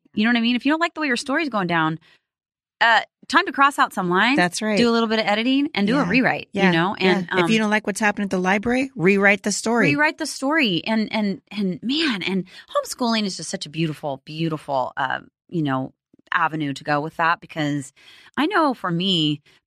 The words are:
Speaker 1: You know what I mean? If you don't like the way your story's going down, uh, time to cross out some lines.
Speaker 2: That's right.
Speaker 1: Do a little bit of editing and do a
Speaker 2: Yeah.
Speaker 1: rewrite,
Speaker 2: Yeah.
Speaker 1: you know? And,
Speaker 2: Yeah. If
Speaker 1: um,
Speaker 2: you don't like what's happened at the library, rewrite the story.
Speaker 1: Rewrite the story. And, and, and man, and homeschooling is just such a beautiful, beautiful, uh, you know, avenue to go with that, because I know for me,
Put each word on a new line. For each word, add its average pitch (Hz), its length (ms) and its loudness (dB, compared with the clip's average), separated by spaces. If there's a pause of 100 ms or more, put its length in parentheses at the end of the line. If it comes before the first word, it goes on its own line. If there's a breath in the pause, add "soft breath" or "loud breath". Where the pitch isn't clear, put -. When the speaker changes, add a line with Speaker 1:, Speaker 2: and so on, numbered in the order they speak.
(140)
Speaker 1:
You 214 100 2
know 233 60 2
what 240 60 2
I 233 40 0
mean? 240 160 2
If 233 100 -4
you 285 60 2
don't 320 80 0
like 339 140 -2
the 320 60 -8
way 302 80 -2
your 240 80 0
story's 294 320 -2
going 208 180 -2
down, 160 320 0 (840 soft breath)
uh, 220 200 4 (260)
time 339 200 2
to 302 60 -6
cross 277 260 2
out 254 140 2
some 185 160 -2
lines. 214 280 2
Speaker 2:
That's 180 260 0
right. 214 160 0
Speaker 1:
Do 240 100 4
a 233 40 2
little 233 160 2
bit 220 100 0
of 220 80 0
editing 262 480 0
and 202 120 0
do 240 100 2
a 285 80 2
Speaker 2:
Yeah. 175 40 -2
Speaker 1:
rewrite, 226 440 0
Speaker 2:
Yeah. 196 140 2
Speaker 1:
you 180 60 4
know? 170 260 2
And, 185 320 2
Speaker 2:
Yeah. 190 80 -2
If 175 80 4
Speaker 1:
um, 165 40 2
Speaker 2:
you 220 80 4
don't 214 120 0
like 214 160 0
what's 202 140 -4
happened 208 240 0
at 190 60 -6
the 190 80 0
library, 220 560 0
rewrite 196 480 4
the 214 100 -2
story. 240 360 0
Speaker 1:
Rewrite 302 300 0
the 302 80 -6
story. 269 600 0
And, 220 260 -2
and, 202 380 -4
and 196 320 -4
man, 254 400 -2
and 180 220 -2 (260 loud breath)
homeschooling 233 540 -2
is 185 120 -6
just 165 140 -12
such - 160 -8
a - 20 -14
beautiful, 151 560 -4
beautiful, 151 720 -4
uh, - 240 -2 (280)
you 165 140 -2
know, 135 300 -2 (380)
avenue 156 440 -2
to - 100 -14
go 147 160 0
with 160 160 -8
that, 165 240 0
because 147 520 -6 (440 loud breath)
I 247 100 0
know 330 280 2
for 180 160 -6
me, 165 500 0 (260 soft breath)